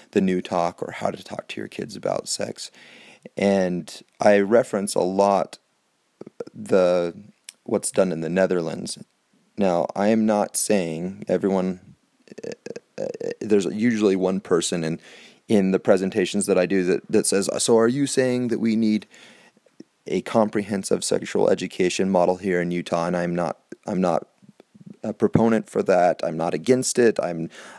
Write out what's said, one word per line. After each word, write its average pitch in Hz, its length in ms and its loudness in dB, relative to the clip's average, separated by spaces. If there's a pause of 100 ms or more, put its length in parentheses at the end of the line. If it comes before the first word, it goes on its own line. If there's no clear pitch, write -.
(120)
the 101 80 2
new 92 200 2
talk 87 400 -2
or - 120 -10
how 98 180 -4
to - 140 -10
talk - 240 -12
to - 120 -12
your - 60 -8
kids - 300 -12
about - 320 -6
sex. - 420 -8 (640)
And 92 640 0 (180)
I 104 180 6
reference 101 560 2
a 90 60 0
lot 95 580 2 (960)
the, 90 600 2 (500)
what's - 260 -2
done 95 220 2
in 80 80 -6
the 80 100 -4
Netherlands. 90 680 0 (600)
Now, 90 380 2
I 101 120 0
am 113 160 2
not 104 320 0
saying 92 720 -2
everyone, 92 540 0 (680)
uh, - 60 -8 (500)
uh, - 40 -4 (340)
there's 101 260 2
usually 107 500 2
one 92 220 0
person 85 460 0
in, 80 160 -4 (480)
in 98 240 4
the 95 80 4
presentations 95 680 2
that 95 120 4
I 90 60 4
do 92 200 2
that, 87 260 0
that 107 160 2
says, 98 320 0
"So 117 180 2
are 113 120 4
you 139 180 0
saying 123 420 0
that 113 120 -4
we 110 160 0
need 107 300 2 (1000)
a - 140 -4
comprehensive 104 800 -2
sexual 101 460 0
education 92 600 0
model 90 260 2
here 90 240 -2
in 87 100 -2
Utah?" 85 360 -2
And 90 100 -2
I'm 87 180 -2
not, 85 240 -4 (280)
I'm 87 140 -2
not 87 280 0 (720)
a 110 100 -6
proponent 110 560 2
for 104 140 -2
that. 90 400 2
I'm 80 140 -4
not 82 180 -2
against 127 440 0
it. 117 240 4
I'm, 82 280 -6 (280)